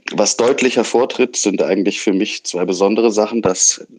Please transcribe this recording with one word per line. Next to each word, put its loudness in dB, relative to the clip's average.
was 0
deutlich 2
hervortritt, 0
sind 0
eigentlich 0
für 0
mich -2
zwei -4
besondere 2
Sachen, 0
dass 0